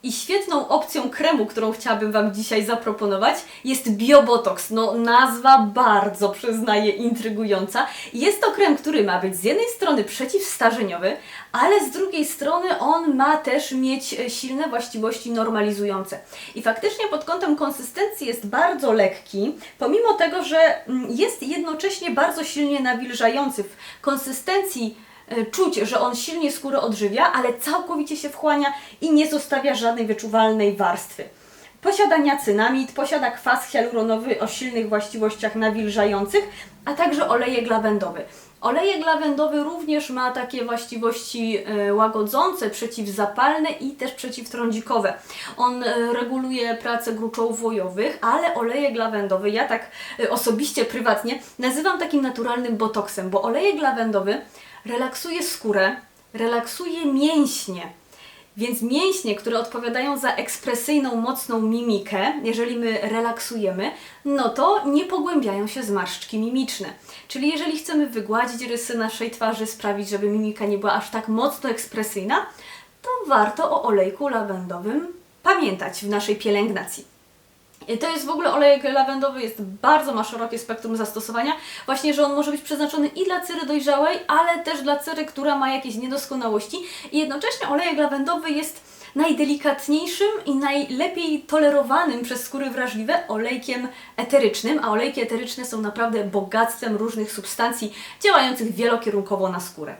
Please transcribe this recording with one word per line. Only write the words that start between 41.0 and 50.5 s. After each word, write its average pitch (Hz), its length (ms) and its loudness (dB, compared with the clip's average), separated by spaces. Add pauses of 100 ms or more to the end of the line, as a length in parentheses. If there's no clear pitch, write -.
e, 202 280 0
łagodzące, 220 760 0
przeciwzapalne 233 1000 -2
i 277 200 -6
też 254 220 -8
przeciwtrądzikowe. 233 1040 -4 (420)
On, 247 280 0
e, 233 280 0
reguluje 240 640 -2
pracę 233 380 -2
gruczołów 226 500 -2
łojowych, 214 580 -2
ale 302 340 2
olejek 240 420 0
lawendowy, 208 540 0
ja 226 180 0
tak, - 220 -4 (300)
e, - 100 2
osobiście, 233 540 0